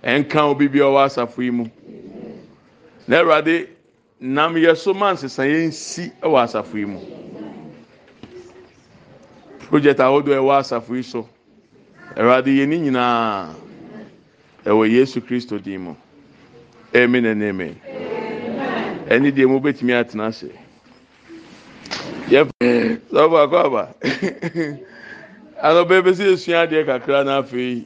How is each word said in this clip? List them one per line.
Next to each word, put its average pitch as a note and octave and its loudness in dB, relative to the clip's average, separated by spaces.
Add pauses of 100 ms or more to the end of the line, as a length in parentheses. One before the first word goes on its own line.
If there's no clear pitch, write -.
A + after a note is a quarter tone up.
Ɛnka D3 2
obi C#3+ 2
bi C#3 2
a C#3 6
ɔwɔ C#3 4
asafo B2 -4
yi B2 -2
mu. A#2+ -2 (1400)
Na B2+ 2
Awurade, D#3+ 2 (520)
nam D3 -2
yɛ E3 4
so F#3+ -2
ma G3 0
nsesaeɛ D3 -2
nsi E3 -10 (100)
wɔ C#3+ 4
asafo G#2+ -6
yi G#2 -4
mu. G2 -10 (2500)
Project C#3+ 2
ahodoɔ C#3 2
a C3+ 2
ɛwɔ C3+ 2
asafo A#2+ -6
yi B2+ -6
so. A#2 -10 (880)
Awurade, B2+ 4
yɛ C#3 2
ne D#3 -2
nyinaa. A#2+ 0 (1160)
Ɛwɔ A2 4
Yesu B2+ 2
Kristo A#2+ -6
din F#2+ -10
mu. E2+ -12 (1000)
Amen B2 4
and G#2+ 0
amen. F#2 -6 (1300)
Ɛne C3+ 2
deɛ C3+ 4
mobɛtumi C3+ -2
atena A2+ -2
ase. A2 -10 (1800)
Yɛf-, F#3 4 (600)
sɔfo D#3+ 4
akɔ E3 2
aba. A#2 -4
<laughs> D#3+ -6 (680)
Anɔpa E3+ 4
yi, F#3 6
bɛsɛ F#3 2
yɛsua E3+ 2
adeɛ D#3 0
kakra C#3 0
na C#3 0
afei B2 -6